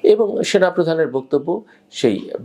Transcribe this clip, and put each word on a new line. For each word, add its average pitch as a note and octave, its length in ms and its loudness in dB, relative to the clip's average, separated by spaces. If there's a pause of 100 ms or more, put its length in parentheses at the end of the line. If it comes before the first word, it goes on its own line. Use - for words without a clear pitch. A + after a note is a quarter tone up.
এবং G#3+ 400 2
সেনাপ্রধানের F3 680 0
বক্তব্য D3 520 -4 (280)
সেই - 380 -2 (160)